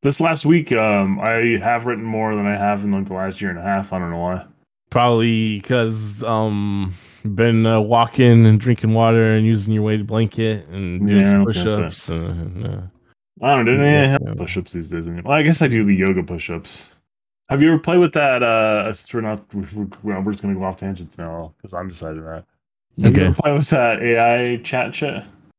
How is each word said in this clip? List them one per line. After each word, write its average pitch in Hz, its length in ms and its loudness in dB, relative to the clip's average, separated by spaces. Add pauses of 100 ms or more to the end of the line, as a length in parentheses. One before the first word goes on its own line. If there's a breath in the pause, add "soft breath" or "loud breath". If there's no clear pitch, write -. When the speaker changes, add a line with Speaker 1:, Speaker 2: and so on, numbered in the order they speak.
Speaker 1:
This 143 180 0
last 160 260 0
week, 160 260 2
um, 101 480 2
I 113 420 0
have 117 240 -2
written 117 200 -6
more 110 300 -4
than 101 120 -2
I 104 100 -2
have 101 260 -2
in, 101 80 -2
like, 98 140 -2
the 95 80 -10
last 95 280 -6
year 98 100 -4
and 85 80 -10
a 85 40 -12
half. 98 300 -4
I 95 60 -4
don't 87 100 -6
know 85 100 -6
why. 90 260 -6 (440)
Speaker 2:
Probably 113 720 0
'cause, 110 640 -4
um, 104 680 -2 (320 loud breath)
been, 113 420 2
uh, 113 140 4
walking 117 680 6
and 107 140 6
drinking 113 340 0
water 113 280 4 (140)
and 110 100 2
using 110 280 0
your 107 100 0
weighted 107 220 -2
blanket 110 600 -2
and 92 400 -4
doing 101 140 6
Speaker 1:
Yeah, 98 80 4
Speaker 2:
some 101 160 4
Speaker 1:
that's 92 140 -2
it. 90 40 -4
Speaker 2:
push-ups 104 460 -2
and, 85 560 -6
uh, 95 160 -8 (600)
Speaker 1:
I 139 140 2
don't 120 100 2
do 113 100 4
any 143 100 2
Speaker 2:
yeah, 147 220 6
Speaker 1:
hell 139 180 2
Speaker 2:
yeah. 107 80 -8
Speaker 1:
push-ups - 400 -8
these 85 160 -10
days 82 180 -8
anymore. 85 220 -10
Well, 143 80 4
I 156 60 2
guess 156 180 2
I 147 80 2
do 117 160 2
the 101 100 4
yoga 92 280 0
push-ups. - 720 -10 (520)
Have 139 140 2
you 156 100 6
ever 156 80 4
played 175 200 2
with 170 140 4
that, 135 300 0
uh, 110 480 2
since - 220 -12
we're 120 80 -2
not, 107 240 -6 (580)
we're, 101 180 -4
we're 101 100 -2
just 98 120 -8
gonna 98 120 -2
go 95 80 -8
off 92 120 -4
tangents 92 420 -10
now 82 440 -12
'cause 95 120 -18
I'm 90 140 -8
deciding 80 380 -12
that. 80 180 -14
Have - 20 -20 (520)
you - 120 4
Speaker 2:
Okay. 120 180 4
Speaker 1:
ever 92 80 4
played 147 180 0
with 143 160 0
that 120 320 2
A 117 180 2
I 120 380 2
chat 120 360 -6
shit? 131 300 -6 (360)